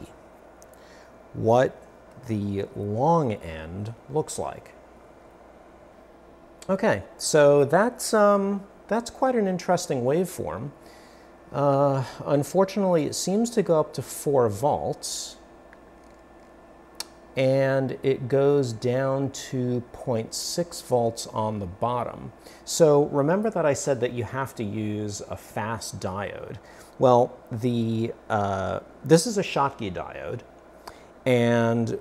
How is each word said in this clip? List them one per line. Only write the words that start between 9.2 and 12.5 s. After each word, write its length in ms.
an 140
interesting 540
waveform. 680
Uh, 540
unfortunately, 800